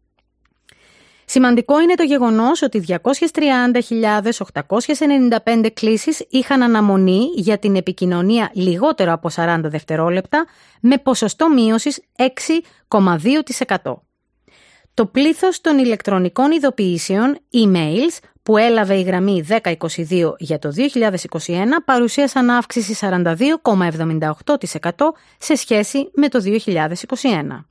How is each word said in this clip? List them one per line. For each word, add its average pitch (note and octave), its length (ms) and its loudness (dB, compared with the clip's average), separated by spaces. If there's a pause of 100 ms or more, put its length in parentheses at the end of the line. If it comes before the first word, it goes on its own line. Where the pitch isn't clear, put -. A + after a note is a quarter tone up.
(1300)
Σημαντικό B3+ 500 4
είναι E4+ 140 4
το F4 80 0
γεγονός B3 600 2
ότι A#3 160 -2
διακόσιες G3 520 -2
τριάντα B3 500 2
χιλιάδες A3 600 -2
οκτακόσιες G#3 600 -4
ενενήντα B3+ 400 2
πέντε A3+ 280 0
κλήσεις A3 600 -2
είχαν C4 340 2
αναμονή G#3 720 2
για G#3+ 240 0
την G3 180 0
επικοινωνία F#3 760 -2
λιγότερο F#3 600 0
από E3 160 -4
σαράντα E3 400 -2
δευτερόλεπτα, E3+ 760 -2 (340)
με C4 180 4
ποσοστό C4 500 0
μείωσης A#3 520 0 (160)
έξι C4 440 -2 (280)
κόμμα F#3+ 280 2
δύο B3+ 260 0
τοις - 180 -8
εκατό. C#3+ 420 -4 (920)
Το A3 120 0
πλήθος D#4+ 540 0
των D4+ 180 2
ηλεκτρονικών G#3+ 720 0
ειδοποιήσεων, A#3 880 0 (140)
emails, G3 680 2 (240)
που A3 140 2
έλαβε A3 380 2
η F#3+ 80 0
γραμμή F#3 380 0
δέκα F#3+ 300 -2
είκοσι E3 320 -6
δύο E3 360 0
για D#3 200 -6
το D3 120 -6
δύο A3 180 -2
χιλιάδες G#3+ 360 -2
είκοσι - 280 -8
ένα, A3+ 300 0
παρουσίασαν B3 680 2
αύξηση A#3 440 -2
σαράντα F3+ 400 0
δύο C#4+ 240 0
κόμμα F#3+ 280 2
εβδομήντα D#3+ 440 -2
οκτώ - 280 -2
τοις - 160 -8
εκατό F3 400 -2 (240)
σε - 160 -2
σχέση A#3 600 -2
με C#4+ 140 2
το B3+ 120 0
δύο G3+ 180 0
χιλιάδες E3+ 440 -2
είκοσι - 260 -4
ένα. D3 420 -4